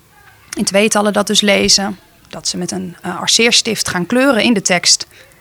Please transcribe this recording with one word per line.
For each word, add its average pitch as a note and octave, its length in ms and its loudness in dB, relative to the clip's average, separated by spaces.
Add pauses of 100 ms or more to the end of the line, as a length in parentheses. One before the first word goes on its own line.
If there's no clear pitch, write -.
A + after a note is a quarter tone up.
(560)
in A3+ 80 -2
tweetallen G#3 480 2
dat G3 140 0
dus G#3+ 140 0
lezen. G3+ 580 0 (300)
Dat F3 200 -10
ze - 80 -6
met F3+ 140 -6
een, F3+ 320 -10
eh, F3+ 180 -8
arceerstift - 680 0
gaan F3 180 -2
kleuren B3 360 2
in A3+ 120 4
de G3 80 -2
tekst. - 440 0 (340)